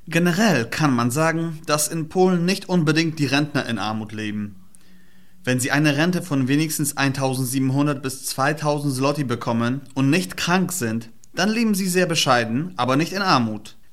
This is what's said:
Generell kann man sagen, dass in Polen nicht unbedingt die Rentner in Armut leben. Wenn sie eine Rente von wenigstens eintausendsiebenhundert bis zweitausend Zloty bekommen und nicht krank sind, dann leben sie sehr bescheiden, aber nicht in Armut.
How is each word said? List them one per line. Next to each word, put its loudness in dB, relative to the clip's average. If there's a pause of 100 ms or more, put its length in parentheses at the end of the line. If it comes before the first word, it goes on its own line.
Generell 2
kann 0
man 2
sagen, 0
dass 2
in -6
Polen 4
nicht 0
unbedingt 2
die 2
Rentner 0
in -4
Armut -4
leben. -6 (800)
Wenn 2
sie -2
eine 2
Rente 0
von -2
wenigstens 0
eintausendsiebenhundert 0
bis -8
zweitausend -2
Zloty 0
bekommen -2 (120)
und 2
nicht 0
krank 0
sind, -4 (240)
dann 2
leben 2
sie -2
sehr 2
bescheiden, 2
aber 2
nicht 0
in -2
Armut. 0 (160)